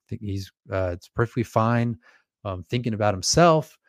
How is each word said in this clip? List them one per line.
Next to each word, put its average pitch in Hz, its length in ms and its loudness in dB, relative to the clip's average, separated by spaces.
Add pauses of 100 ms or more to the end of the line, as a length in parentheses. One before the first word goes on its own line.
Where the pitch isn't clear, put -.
he's, 98 440 -8 (180)
uh, 95 220 0
it's 87 160 -12
perfectly 117 360 -2
fine, 117 520 0 (480)
um, 92 240 -8
thinking 120 240 -4
about 104 220 0
himself 156 640 2 (100)